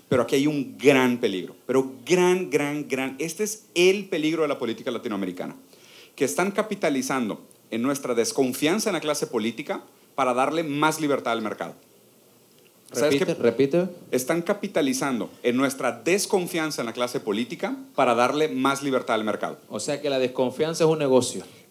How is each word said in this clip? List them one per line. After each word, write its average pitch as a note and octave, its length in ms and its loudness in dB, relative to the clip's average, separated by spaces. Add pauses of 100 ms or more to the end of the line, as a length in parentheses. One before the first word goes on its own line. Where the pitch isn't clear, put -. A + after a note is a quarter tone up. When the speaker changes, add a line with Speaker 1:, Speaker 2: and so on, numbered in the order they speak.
Speaker 1:
Pero B2+ 160 2
aquí C#3+ 120 -2
hay C#3 120 4
un C#3 300 -2
gran B2+ 400 6
peligro, G2 380 -2 (120)
pero C3+ 240 2 (140)
gran, F3+ 440 4
gran, D3 380 -2
gran, C3 320 -4
este E3 240 -6
es - 220 -8 (100)
el F#3+ 300 4
peligro D#3 380 0
de D3 40 2
la C3+ 100 -2
política A#2 340 -4
latinoamericana, F#2+ 640 -6 (580)
que - 80 -2
están F3 280 0
capitalizando C#3+ 920 -2 (280)
en A#2 120 -4
nuestra C3 320 -2
desconfianza C#3 800 0
en - 20 0
la D#3 80 -2
clase D3+ 260 -2
política A#2+ 560 -4 (320)
para B2+ 180 2
darle C#3 300 0
más D3+ 380 0
libertad C3+ 320 0
al A2+ 80 -2
mercado. G2 320 -6 (1200)
¿Sabes C#3 260 2
Speaker 2:
Repite, - 160 0
Speaker 1:
qué? - 60 -8
Speaker 2:
repite. C#3 460 4 (240)
Speaker 1:
Están D#3+ 300 0
capitalizando C#3 880 -2 (140)
en A#2+ 140 2
nuestra C3 340 0
desconfianza E3 880 -2
en A#2+ 40 -4
la A2+ 80 -6
clase A#2+ 260 -2
política B2 560 -4 (200)
para B2 200 4
darle C3+ 320 4
más C3+ 360 0
libertad B2+ 320 0
al G#2+ 80 0
mercado. F#2+ 340 -4 (120)
Speaker 2:
O A2 100 -8
sea D3 220 -4
que D3 80 -2
la C3+ 100 0
desconfianza C3 640 0
es D#3 60 6
un D#3+ 100 2
negocio. B2+ 440 2 (280)